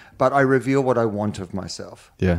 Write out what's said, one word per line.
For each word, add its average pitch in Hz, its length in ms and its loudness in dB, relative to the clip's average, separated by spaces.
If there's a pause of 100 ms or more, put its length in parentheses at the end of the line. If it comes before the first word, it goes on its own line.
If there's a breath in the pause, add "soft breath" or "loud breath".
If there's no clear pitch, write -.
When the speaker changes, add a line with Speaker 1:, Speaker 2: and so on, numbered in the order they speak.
(180 loud breath)
Speaker 1:
but 131 140 2
I 139 80 4
reveal 135 420 2
what 127 160 0
I 113 60 2
want 104 340 -4
of 92 160 -12
myself. 92 640 -12
Speaker 2:
Yeah. 90 200 2